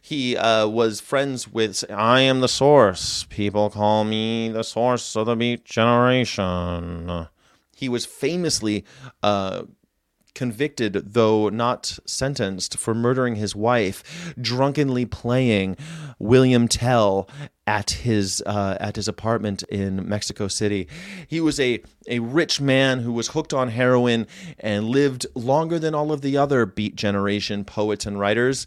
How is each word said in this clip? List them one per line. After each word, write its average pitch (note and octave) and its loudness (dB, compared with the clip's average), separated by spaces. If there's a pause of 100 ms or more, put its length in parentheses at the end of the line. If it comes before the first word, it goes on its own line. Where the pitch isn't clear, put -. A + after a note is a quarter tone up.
He, C3 -4
uh, A2 2
was A2 0
friends C#3 -2
with, A2 -2
I A2+ 4
am C3 4
the B2+ 2
source. B2+ 4
People G#2 0
call G#2 2
me A2 -2
the A2+ -4
source A#2+ -2
of A2 0
the A#2 0
Beat A#2 -2
Generation. F2+ 0 (480)
He C3+ -8
was A#2+ -2
famously, C3+ -2 (380)
uh, F#2+ 0 (720)
convicted, A2 -4
though A2 4
not A#2 -2
sentenced, A2 -4
for - -4
murdering A#2+ 0
his G#2 -4
wife, A#2+ -2
drunkenly B2+ 0
playing A2+ 0 (420)
William B2 6
Tell G#2+ 2 (380)
at G#2 -2
his, G#2 -2
uh, G2+ -2
at G#2 -6
his G#2 -4
apartment G#2+ -2
in G2 -4
Mexico G#2 -6
City. G2+ -2 (380)
He D#3+ -4
was D#3 0
a, B2 0 (240)
a A#2+ -4
rich C#3 -2
man C3+ 2
who A#2+ -4
was A#2 -2
hooked D#3 -4
on B2+ 0
heroin B2 4 (340)
and G#2 -2
lived C3+ 2
longer D3+ 0
than D#3 -2
all D3+ -2
of D3+ -2
the C#3 -2
other C#3 4
Beat G#2 -4
Generation G2+ -2
poets G#2 -2
and G2+ -6
writers. A#2+ 0